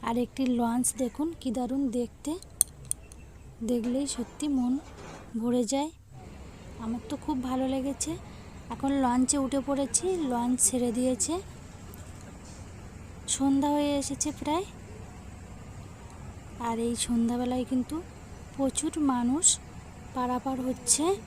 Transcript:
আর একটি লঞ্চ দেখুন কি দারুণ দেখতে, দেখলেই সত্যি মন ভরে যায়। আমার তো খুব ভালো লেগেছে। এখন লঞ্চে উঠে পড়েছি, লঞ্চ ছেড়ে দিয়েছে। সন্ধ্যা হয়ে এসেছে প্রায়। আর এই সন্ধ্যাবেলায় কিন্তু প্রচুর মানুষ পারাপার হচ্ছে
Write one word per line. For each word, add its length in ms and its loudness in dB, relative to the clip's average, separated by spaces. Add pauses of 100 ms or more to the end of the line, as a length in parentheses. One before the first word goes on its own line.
আর 80 2 (100)
একটি 160 -2 (180)
লঞ্চ 260 4 (160)
দেখুন 260 0 (120)
কি 160 -2
দারুণ 260 0 (160)
দেখতে, 340 -4 (1400)
দেখলেই 360 2 (100)
সত্যি 300 -4 (100)
মন 160 4 (680)
ভরে 220 4 (100)
যায়। 180 2 (920)
আমার 260 -4
তো 40 -2 (100)
খুব 120 0 (120)
ভালো 160 2 (100)
লেগেছে। 380 0 (600)
এখন 160 0 (140)
লঞ্চে 400 6
উঠে 240 2
পড়েছি, 380 2 (260)
লঞ্চ 240 4 (100)
ছেড়ে 320 4
দিয়েছে। 360 2 (2000)
সন্ধ্যা 400 6
হয়ে 160 4 (100)
এসেছে 260 -2 (120)
প্রায়। 260 2 (2000)
আর 80 2 (100)
এই 80 2 (120)
সন্ধ্যাবেলায় 640 4
কিন্তু 260 0 (580)
প্রচুর 380 2 (200)
মানুষ 340 4 (680)
পারাপার 400 0 (100)
হচ্ছে 380 2 (220)